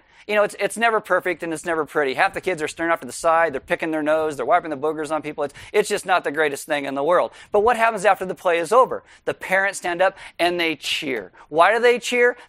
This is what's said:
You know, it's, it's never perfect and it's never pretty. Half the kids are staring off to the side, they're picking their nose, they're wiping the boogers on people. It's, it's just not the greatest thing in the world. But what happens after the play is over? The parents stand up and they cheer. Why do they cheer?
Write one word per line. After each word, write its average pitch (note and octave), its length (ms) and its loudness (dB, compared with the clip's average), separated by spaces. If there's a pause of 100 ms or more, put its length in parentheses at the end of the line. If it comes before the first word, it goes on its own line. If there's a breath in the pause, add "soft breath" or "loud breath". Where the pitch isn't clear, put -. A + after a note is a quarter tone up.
(260 soft breath)
You G#3 80 -4
know, G#3 80 4
it's, G3+ 180 -2
it's G3+ 160 -2
never A3 240 2
perfect F3+ 420 -2
and E3 120 -6
it's D3+ 100 -8
never D#3+ 220 -2
pretty. C#3+ 260 0
Half F3+ 220 0
the F3 80 -8
kids F3+ 180 -2
are D3+ 80 -4
staring E3 240 -2
off E3 80 -2
to C#3 60 -14
the B2 80 -14
side, E3 400 2
they're - 80 -4
picking E3+ 300 -4
their D#3 100 -2
nose, D#3 340 0
they're C3 80 -4
wiping E3 240 2
the D3+ 80 -6
boogers D3+ 340 -4
on D3+ 120 -4
people. D3+ 220 -6
It's, C3+ 100 -8 (180 loud breath)
it's G3+ 160 2
just G3+ 160 -4
not F3+ 180 0
the E3 80 -4
greatest C#3+ 360 -2
thing D3 180 -4
in C#3 100 -6
the C#3 80 -4
world. D3+ 300 2 (180 loud breath)
But G#3 100 2
what A3+ 180 2
happens A3+ 260 0
after G3 220 4
the F3+ 80 -6
play E3+ 240 0
is E3 120 -2
over? G#3 340 4 (200 soft breath)
The - 80 -4
parents F#3+ 460 -2
stand F3 240 -2
up F#3+ 160 0 (200 loud breath)
and F3 220 0
they D#3+ 160 -2
cheer. A#2 560 -6 (160 loud breath)
Why E3+ 240 4
do A#3 80 2
they A#3+ 180 4
cheer? B3 380 0 (120)